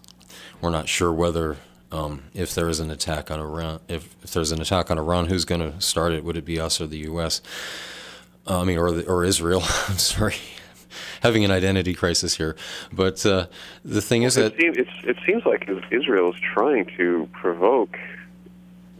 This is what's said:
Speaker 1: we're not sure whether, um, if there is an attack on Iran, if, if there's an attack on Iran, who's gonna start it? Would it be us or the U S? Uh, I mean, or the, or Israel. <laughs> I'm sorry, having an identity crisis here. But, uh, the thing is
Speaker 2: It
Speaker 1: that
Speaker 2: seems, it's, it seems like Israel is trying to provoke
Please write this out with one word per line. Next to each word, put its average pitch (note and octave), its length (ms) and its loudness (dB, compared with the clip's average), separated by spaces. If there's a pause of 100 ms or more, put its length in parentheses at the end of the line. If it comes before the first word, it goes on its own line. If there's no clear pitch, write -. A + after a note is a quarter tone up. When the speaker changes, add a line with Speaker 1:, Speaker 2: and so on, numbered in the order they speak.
(600)
Speaker 1:
we're E2+ 100 0
not D#2 180 -2
sure F2 240 2
whether, D#2+ 440 0 (340)
um, D2+ 320 -6 (100)
if F2+ 220 -6
there E2+ 140 0
is D#2+ 100 0
an D#2+ 140 -4
attack D2+ 360 -4
on D#2 120 -4
Iran, D#2+ 480 -6
if, E2 340 -8
if - 100 -12
there's D#2+ 200 0
an D#2+ 100 -2
attack F2+ 300 0
on E2 60 0
Iran, E2+ 280 2
who's F2 180 2
gonna E2 360 -2
start E2+ 320 2
it? D#2 100 -2
Would E2 140 -6
it D#2+ 80 -6
be E2 160 -4
us D#2+ 200 -2
or E2 60 -6
the D#2 120 -8
U D#2 220 -6
S? E2 220 -2 (1040)
Uh, F#2 140 2
I F2+ 40 0
mean, F2+ 140 2
or E2+ 140 4
the, E2 160 -2
or F2+ 160 2
Israel. F2+ 380 2 (140)
<laughs> - 120 -2
I'm F#2+ 100 -2
sorry, G#2+ 380 0 (840)
having A2+ 220 6
an G2 60 6
identity F#2 420 4
crisis F2 440 0
here. D#2 180 -2 (380)
But, F#2+ 340 0
uh, F#2 200 4 (380)
the G#2 160 0
thing A#2 220 2
is B2 140 4
Speaker 2:
It A2 180 4
Speaker 1:
that - 60 -2
Speaker 2:
seems, E3+ 160 4
it's, C3 140 0 (120)
it A#2+ 140 0 (100)
seems A3 180 2
like G#2+ 240 2 (220)
Israel G2 420 2
is - 80 -8 (140)
trying A2 320 2 (100)
to F2 360 0
provoke F#2+ 640 2 (1000)